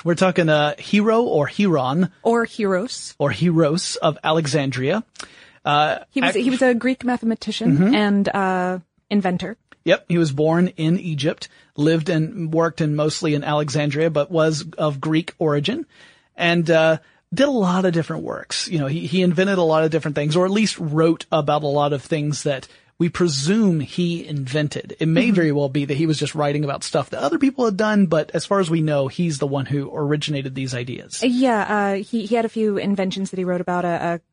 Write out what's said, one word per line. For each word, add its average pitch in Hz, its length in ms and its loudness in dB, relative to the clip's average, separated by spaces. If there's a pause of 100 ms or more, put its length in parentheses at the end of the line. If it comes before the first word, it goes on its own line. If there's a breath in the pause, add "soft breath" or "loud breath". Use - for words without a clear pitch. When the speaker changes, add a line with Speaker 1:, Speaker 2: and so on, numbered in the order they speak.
Speaker 1:
We're 170 120 0
talking, 180 340 2
uh, 147 280 2
Hero 220 460 2
or 151 240 0
Heron. 160 640 0 (120)
Speaker 2:
Or 233 220 2
Heros. 196 720 -4
Speaker 1:
Or 143 140 0
Heros 160 680 0
of 160 260 0
Alexandria. 147 800 0 (600 loud breath)
Uh, 147 360 2 (120)
Speaker 2:
He 269 100 -2
was, 175 140 2
Speaker 1:
ac- 311 80 0
Speaker 2:
he 254 60 0
was 254 120 0
a 254 120 4
Greek 247 300 -2
mathematician 226 760 -2
Speaker 1:
Mm-hmm. 196 180 4
Speaker 2:
and, 202 340 2
uh, 185 500 -2 (300)
inventor. 185 480 -2 (260)
Speaker 1:
Yep, - 260 2
he 175 100 2
was 160 120 2
born 160 360 2 (100)
in 165 220 0
Egypt, 151 480 -4 (280 soft breath)
lived 160 340 2
and 160 440 -2
worked 165 280 0
in, 151 140 0
mostly 151 380 0
in 143 100 -2
Alexandria, 151 680 0
but 147 180 0
was 160 340 0 (140)
of 147 240 -2
Greek 156 380 -2
origin, 160 480 -2 (480 soft breath)
and, 170 340 0
uh, 160 280 4 (360 soft breath)
did 262 140 4
a 285 40 0
lot 190 340 2
of 180 80 2
different 160 300 -4
works. - 440 -8
You 170 100 -4
know, 143 100 0
he, 165 200 -4
he 185 160 0
invented 185 340 2
a 180 60 4
lot 156 200 4
of 160 60 2
different 156 260 -2
things, 151 200 0
or 180 100 4
at 185 60 0
least 208 260 0
wrote 160 540 0
about 151 320 0
a 147 40 -2
lot 147 260 0
of 135 100 -4
things 147 400 -4
that 135 240 -4 (320 soft breath)
we 170 100 2
presume 170 720 0
he 170 480 -4
invented. 147 720 -4
It 160 80 0
may 170 200 4
Speaker 2:
Mm-hmm. 208 80 4
Speaker 1:
very 165 160 4
well 143 180 0
be 139 160 -2
that 143 120 -2
he 165 80 0
was 156 140 0
just 143 160 -4
writing 147 280 0
about 139 200 -6
stuff - 280 -4
that - 120 -6
other 311 160 0
people 262 260 2
had 214 120 0
done, 214 280 4
but 156 300 0
as 160 100 -2
far 196 140 2
as 175 100 0
we 165 120 2
know, 143 260 0
he's 160 320 -2
the 147 80 -2
one 135 180 -2
who 143 260 -4
originated 147 600 -4
these 131 220 -6
ideas. 123 480 -8
Speaker 2:
Yeah, 247 380 2
uh, 202 320 0 (100)
he, 214 240 -6
he 226 80 0
had 226 100 2
a 220 40 -6
few 214 280 0
inventions 190 540 -2
that 185 80 -6
he 185 60 -2
wrote 180 160 -2
about, 180 240 -2
a, 170 360 -2 (120)